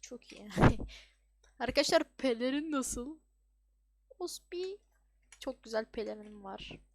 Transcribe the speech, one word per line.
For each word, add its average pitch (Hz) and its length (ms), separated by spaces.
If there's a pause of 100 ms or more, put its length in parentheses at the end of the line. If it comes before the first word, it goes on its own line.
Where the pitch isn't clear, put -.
Çok - 320
iyi. 208 180 (520)
<laughs> - 560
Arkadaşlar, 294 460
pelerin 269 680
nasıl? 269 460 (1000)
Ospi. 370 600 (640)
Çok 254 220
güzel 220 220
pelerinim 214 600
var. - 340 (160)